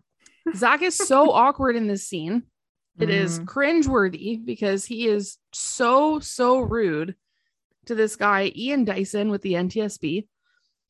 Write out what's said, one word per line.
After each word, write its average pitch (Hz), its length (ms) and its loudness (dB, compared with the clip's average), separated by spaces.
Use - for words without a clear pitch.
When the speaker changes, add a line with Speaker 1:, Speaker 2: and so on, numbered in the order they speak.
Speaker 1:
Zach 247 260 2
is 359 140 0
so 285 340 4
Speaker 2:
<laughs> - 20 4
Speaker 1:
awkward 262 440 2
in 226 100 -2
this 202 220 -4
scene. 180 340 -4
It 160 100 0
is 185 300 0
Speaker 2:
Mm-hmm. 170 80 -10
Speaker 1:
cringeworthy 240 1000 0
because 208 400 -2
he 233 220 -4
is 208 300 -2
so, 277 680 2
so 254 400 0
rude 190 560 -2
to 233 100 -6
this 214 220 0
guy, 202 400 2
Ian 262 280 0
Dyson, 202 460 -2
with 202 120 -4
the 190 120 -2
N 180 140 0
T 214 120 -4
S 208 160 -4
B. 170 300 -4